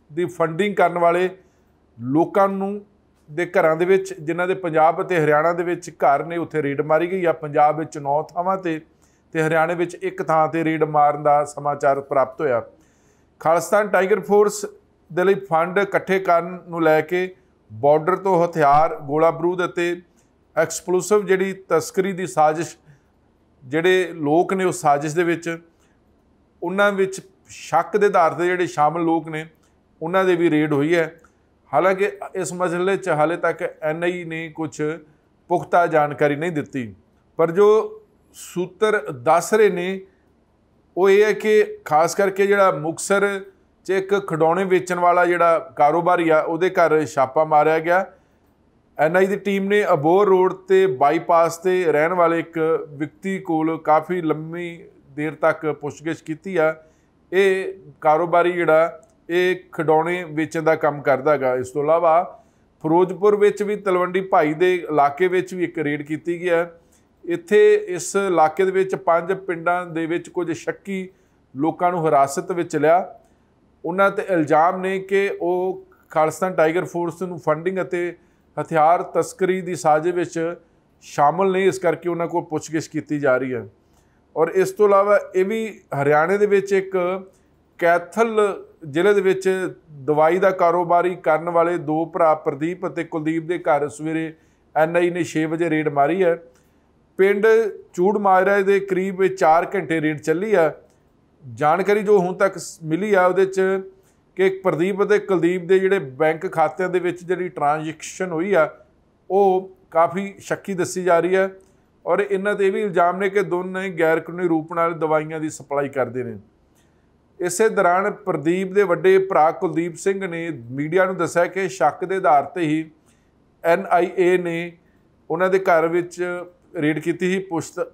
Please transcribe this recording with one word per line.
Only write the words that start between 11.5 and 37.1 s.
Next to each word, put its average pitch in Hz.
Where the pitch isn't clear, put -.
ਪ੍ਰਾਪਤ 135
ਹੋਇਆ। 123
ਖਾਲਿਸਤਾਨ 175
ਟਾਈਗਰ 190
ਫੋਰਸ 208
ਦੇ 175
ਲਈ 196
ਫੰਡ 175
ਇਕੱਠੇ 190
ਕਰਨ 175
ਨੂੰ 170
ਲੈ 156
ਕੇ 180
ਬਾਰਡਰ 151
ਤੋਂ 180
ਹਥਿਆਰ, 156
ਗੋਲਾ 151
ਬਾਰੂਦ 175
ਅਤੇ 175
ਐਕਸਪਲੋਸਿਵ 180
ਜਿਹੜੀ 190
ਤਸਕਰੀ 180
ਦੀ 180
ਸਾਜ਼ਿਸ਼, 156
ਜਿਹੜੇ 165
ਲੋਕ 175
ਨੇ 190
ਉਸ 175
ਸਾਜ਼ਿਸ਼ 147
ਦੇ 175
ਵਿੱਚ, 165
ਉਹਨਾਂ 196
ਵਿੱਚ 190
ਸ਼ੱਕ -
ਦੇ 202
ਆਧਾਰ 175
ਤੇ 165
ਜਿਹੜੇ 180
ਸ਼ਾਮਲ 156
ਲੋਕ 165
ਨੇ, 156
ਉਹਨਾਂ 185
ਦੇ 180
ਵੀ 165
ਰੇਡ 151
ਹੋਈ 147
ਹੈ। 165
ਹਾਲਾਂਕਿ 190
ਇਸ 180
ਮਸਲੇ 180
'ਚ 185
ਹਾਲੇ 156
ਤੱਕ 170
ਐਨ 160
ਆਈ 175
ਨੇ 160
ਕੁਛ 156
ਪੁਖਤਾ 175
ਜਾਣਕਾਰੀ 147
ਨਹੀਂ 170
ਦਿੱਤੀ, 127